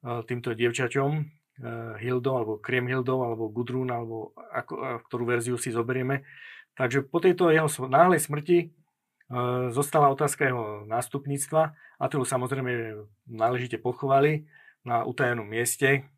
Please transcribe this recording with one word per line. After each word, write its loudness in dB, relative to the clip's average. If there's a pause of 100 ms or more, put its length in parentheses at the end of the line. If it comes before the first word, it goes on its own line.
e, -6
týmto -4
dievčaťom, 0
e, -2 (800)
Hildou, -2
alebo -2
Kriemhildou, 0
alebo -2
Gudrun, -4
alebo -8
ako, -8
e, -8 (200)
ktorú -4
verziu 0
si -6
zoberieme. -2 (540)
Takže 0
po -4
tejto 4
jeho 6
sm-, -2
náhlej 6
smrti, 2
e, -4 (1040)
zostala 4
otázka 0
jeho -6
nástupníctva. -2 (240)
Attilu -2
samozrejme -4 (320)
náležite -2
pochovali 2 (320)
na -2
utajenom -2
mieste 0